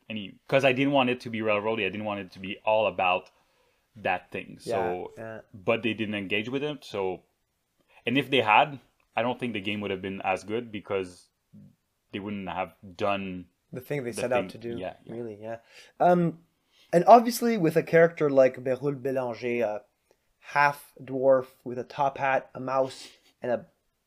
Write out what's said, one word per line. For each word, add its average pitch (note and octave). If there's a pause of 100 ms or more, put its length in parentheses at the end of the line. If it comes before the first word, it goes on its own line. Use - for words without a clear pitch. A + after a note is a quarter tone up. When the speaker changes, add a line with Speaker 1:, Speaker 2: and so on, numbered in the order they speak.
Speaker 1:
any, G#2+ (140)
'cause C#3
I C3
didn't C#3
want C3
it B2
to B2
be A2
railroady. G#2+
I F#2
didn't G#2
want G2+
it F#2+
to -
be F#2+
all A2
about F#2 (680)
that G2
thing. F#2+
Speaker 2:
Yeah, A2+
Speaker 1:
So, F2+
Speaker 2:
yeah. A2+ (120)
Speaker 1:
but A2
they A2
didn't G#2
engage G#2
with C3+
it. D3
So, F#2+ (840)
and A#2+
if C3+
they C3+
had, B2 (360)
I A2+
don't A#2+
think B2
the G#2
game G#2
would G2
have F#2+
been G2
as F#2
good A2
because F#2+ (840)
they A2
wouldn't G2
have F2 (240)
done G2 (260)
Speaker 2:
The B2+
thing C#3+
they A#2+
Speaker 1:
the G2+
Speaker 2:
set A#2+
out A#2+
Speaker 1:
thing. F#2
Speaker 2:
to -
do. A#2
Speaker 1:
Yeah, F2+ (100)
yeah. -
Speaker 2:
Really, A2+
yeah. A2+ (400)
Um, E3+ (540)
and F3
obviously A#3
with D#3+
a D#3+
character E3
like C3
Beroul C3+
Bélanger, A#2+
a G#2 (580)
half - (100)
dwarf C3 (180)
with B2
a A#2
top -
hat, C3+
a -
mouse, C3 (340)
and B2
a - (400)